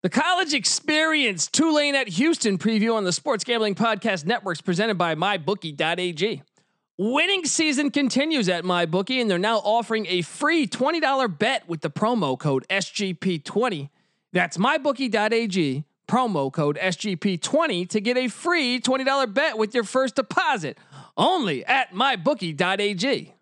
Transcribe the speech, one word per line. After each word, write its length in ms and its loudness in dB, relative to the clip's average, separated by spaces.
The 80 0
College 420 2
Experience, 920 0
Tulane 480 2
at 140 0
Houston 500 2
preview 380 2
on 80 0
the 80 0
Sports 320 -2
Gambling 320 0
Podcast 500 0
Networks, 340 -4
presented 380 -2
by 160 0
my 240 -2
bookie 320 -6
dot 300 -2
A 120 -4
G. 300 -4
Winning 460 0
season 440 0
continues 600 0
at 160 0
my 200 2
bookie, 360 -2
and 100 0
they're 80 2
now 200 2
offering 500 0
a 140 0
free 440 0
twenty 320 0
dollar 300 2
bet 400 -2
with 140 -8
the 80 -4
promo 460 0
code 320 -2
S 220 -2
G 240 -4
P 240 -2
twenty. 540 -4
That's 260 0
my 180 2
bookie 320 0
dot 240 2
A 140 0
G, 380 0
promo 440 0
code 280 0
S 160 0
G 180 -4
P 240 0
twenty 480 0
to 140 -2
get 160 0
a 100 2
free 540 0
twenty 240 0
dollar 240 2
bet 280 0
with 160 -2
your 120 2
first 320 0
deposit, 600 0
only 480 2
at 300 0
my 220 0
bookie 360 -2
dot 280 0
A 140 0
G. 480 -2